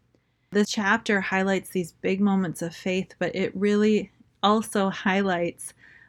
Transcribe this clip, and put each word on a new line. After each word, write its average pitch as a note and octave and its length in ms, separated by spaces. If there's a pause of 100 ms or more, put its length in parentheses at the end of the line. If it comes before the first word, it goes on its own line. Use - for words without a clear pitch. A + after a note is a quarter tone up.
(520)
This G#3 180
chapter G#3+ 500
highlights F#3+ 500
these F3 220
big F#3+ 300
moments F#3+ 400
of E3 120
faith, F#3 460
but F3 160
it F#3 180
really G#3 580 (300)
also G#3 480
highlights F#3+ 840 (360)